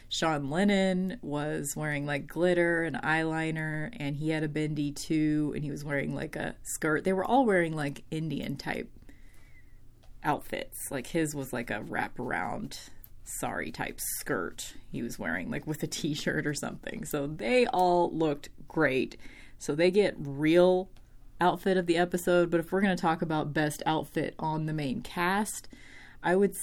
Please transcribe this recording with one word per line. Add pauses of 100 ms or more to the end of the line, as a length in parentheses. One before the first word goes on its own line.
Sean
Lennon
was
wearing,
like,
glitter
and
eyeliner,
and
he
had
a
bindi
too,
and
he
was
wearing,
like,
a
skirt.
They
were
all
wearing,
like,
Indian
type (1300)
outfits. (140)
Like,
his
was,
like,
a
wraparound (460)
sari
type (180)
skirt (180)
he
was
wearing,
like,
with
a
t-shirt
or
something.
So
they
all
looked (180)
great. (440)
So
they
get
real (520)
outfit
of
the
episode,
but
if
we're
gonna
talk
about
best
outfit
on
the
main
cast, (540)
I
would